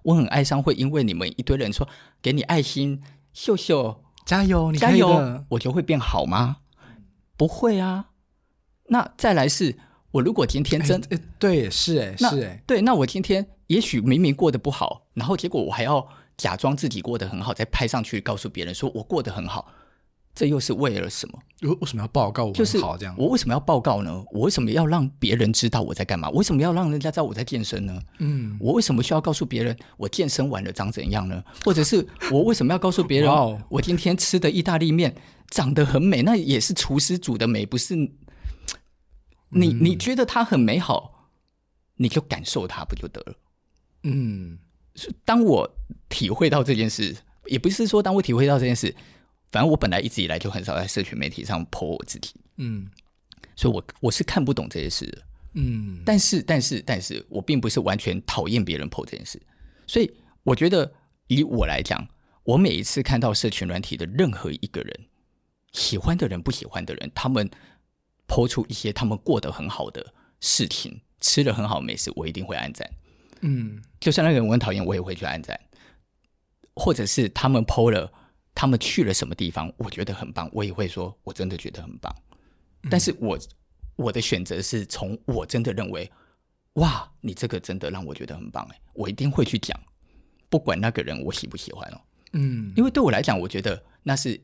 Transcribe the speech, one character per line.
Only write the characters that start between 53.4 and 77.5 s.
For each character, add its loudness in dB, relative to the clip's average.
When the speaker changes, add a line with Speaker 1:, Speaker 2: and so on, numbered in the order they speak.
Speaker 1:
所 2
以 2
我， -6
我 0
是 -2
看 0
不 0
懂 -2
这 -8
些 -4
事 -6
的。 -14
Speaker 2:
嗯。 -4
Speaker 1:
但 4
是， 2
但 2
是， -2
但 -4
是 -8
我 -6
并 0
不 0
是 0
完 2
全 -2
讨 -2
厌 2
别 -2
人 -6
po -8
这 -12
件 -14
事。 -14
所 2
以 0
我 4
觉 4
得 2
以 4
我 2
来 0
讲， -4
我 4
每 6
一 -2
次 -4
看 2
到 2
社 0
群 -4
软 -4
体 -8
的 -6
任 2
何 -6
一 -8
个 -8
人， -14
喜 -2
欢 0
的 0
人、 -4
不 -2
喜 -6
欢 -6
的 -10
人， -10
他 -4
们 0
po 2
出 -2
一 -8
些 -6
他 -2
们 0
过 0
得 -8
很 -8
好 -8
的 -14
事 0
情、 -8
吃 2
了 2
很 -2
好 -2
的 -6
美 -6
食， -6
我 -6
一 -6
定 -8
会 -8
按 -8
赞。 -12
Speaker 2:
嗯。 -4
Speaker 1:
就 2
算 2
那 6
个 4
人 2
我 2
很 4
讨 -2
厌， -2
我 -2
也 -2
会 -8
去 -12
按 -6
赞。 -12
或 2
者 -4
是 0
他 0
们 4